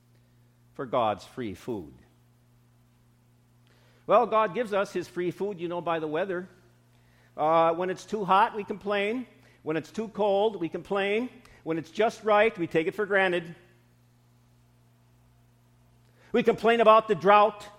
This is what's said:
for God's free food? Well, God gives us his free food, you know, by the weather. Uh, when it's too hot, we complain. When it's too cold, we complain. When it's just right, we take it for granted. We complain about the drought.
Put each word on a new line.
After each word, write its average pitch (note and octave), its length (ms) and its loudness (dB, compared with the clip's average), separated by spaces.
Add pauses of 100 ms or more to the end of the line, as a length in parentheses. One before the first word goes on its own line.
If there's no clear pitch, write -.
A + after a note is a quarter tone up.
(760)
for C#3 100 -10
God's A2 400 0
free G#2+ 300 -10
food? F2 360 -10 (2250)
Well, G#3+ 200 4
God G#3+ 260 0
gives A3 180 -6
us G3 220 -2
his F3 140 -6
free F3+ 240 -6
food, G3 280 -8
you E3+ 80 -8
know, F3 140 -8
by E3 160 -2
the D#3 100 -6
weather. F3+ 400 -6 (880)
Uh, E3 380 4
when F3+ 160 -4
it's - 160 -10
too G#3+ 180 -6
hot, G3 320 2
we G#3 80 -8
complain. G#3 600 -6 (380)
When D#3 140 -4
it's - 120 -8
too A3 200 -8
cold, G3+ 480 0
we E3 120 -6
complain. G3+ 580 -2 (360)
When E3 160 -4
it's D#3 100 -10
just G#3+ 340 -2
right, G#3+ 320 4
we E3+ 120 -4
take D#3+ 180 0
it E3 80 -4
for G#3 140 -4
granted. F3+ 480 0 (2750)
We A#3+ 120 2
complain A#3 380 2
about A3 260 6
the G#3+ 80 0
drought. G#3 500 4 (140)